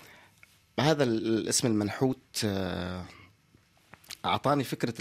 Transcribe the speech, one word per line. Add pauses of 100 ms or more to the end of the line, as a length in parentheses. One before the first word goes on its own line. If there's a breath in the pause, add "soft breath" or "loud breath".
(800 loud breath)
هذا
ال-،
الاسم
المنحوت،
آه، (1200 loud breath)
أعطاني
فكرة